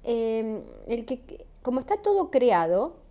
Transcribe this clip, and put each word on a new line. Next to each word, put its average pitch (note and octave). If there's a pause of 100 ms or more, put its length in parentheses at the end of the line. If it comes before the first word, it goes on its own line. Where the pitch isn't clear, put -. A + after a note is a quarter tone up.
em, A3+ (240)
el A3+
que, - (180)
como B3+
está G4+
todo G4+
creado G#3+ (140)